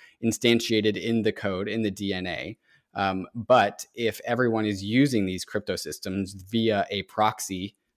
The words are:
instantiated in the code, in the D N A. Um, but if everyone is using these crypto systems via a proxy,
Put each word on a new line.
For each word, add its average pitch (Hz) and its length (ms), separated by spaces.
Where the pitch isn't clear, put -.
instantiated 113 800
in 113 200
the 107 100
code, 98 380
in 110 140
the 104 80
D 98 220
N 92 140
A. 85 300
Um, 95 380
but 110 520
if 113 300
everyone 117 400
is 101 180
using 117 420
these 92 200
crypto 101 320
systems 95 560
via 101 580
a 98 120
proxy, 101 720